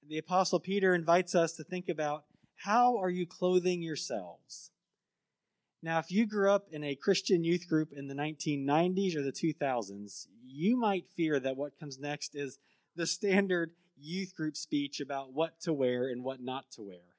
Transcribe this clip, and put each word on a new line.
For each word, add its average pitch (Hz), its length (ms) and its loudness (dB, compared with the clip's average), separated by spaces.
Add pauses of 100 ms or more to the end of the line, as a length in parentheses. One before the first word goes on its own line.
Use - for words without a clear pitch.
The 156 80 -4
Apostle 180 420 2
Peter 190 360 2
invites 175 400 4
us 165 180 4
to 160 100 -12
think 180 240 -8
about 151 360 -4 (400)
how 247 340 4
are 185 140 0
you 180 160 -2
clothing 180 560 0
yourselves? 113 880 -8 (1120)
Now, 165 160 0
if 160 120 -8
you 214 140 4
grew 202 240 2
up 202 220 4
in 151 120 -6
a 143 120 -2
Christian 180 480 2
youth 170 260 0
group 156 260 2
in 139 120 -10
the 139 80 -6
nineteen 147 500 -2
nineties 180 500 2
or 151 60 0
the 139 100 -2
two 156 220 -2
thousands, 104 760 -6 (160)
you 156 360 0
might 202 260 0 (100)
fear 156 240 0
that 131 180 -4
what 143 220 -8
comes 139 200 -12
next 147 340 -8
is 143 240 -8 (380)
the 165 100 -4
standard 185 680 2 (300)
youth 180 320 -6
group 156 220 -4
speech 143 420 -4
about 135 320 -6
what 160 300 -4
to 170 100 -4
wear 127 360 0
and 127 160 -6
what 131 180 -6
not 127 300 -8
to - 100 -16
wear. 92 220 -14 (160)